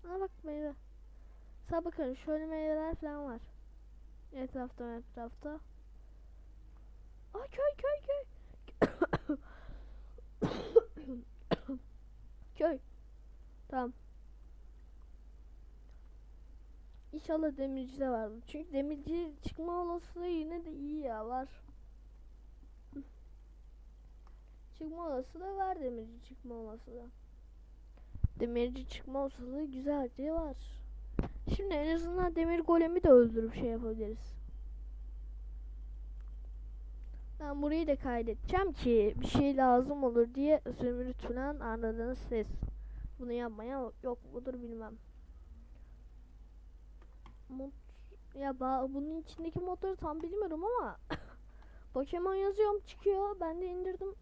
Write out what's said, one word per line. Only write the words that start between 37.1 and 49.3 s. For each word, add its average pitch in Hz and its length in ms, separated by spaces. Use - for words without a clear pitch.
Ben 285 180
burayı 311 260
da 285 80
kaydedeceğim 262 800
ki 220 480
bir 254 60
şey 277 300
lazım 262 460
olur 233 320
diye 294 260
zümrüt 247 420
falan 269 380
anladınız 226 580
siz. 220 180
Bunu 240 120
yapmaya 240 600
yok 240 140
mudur 254 200
bilmem. 226 400
Mut-, 269 240
ya 277 160
ba-, 262 420
bunun 311 280
içindeki 330 380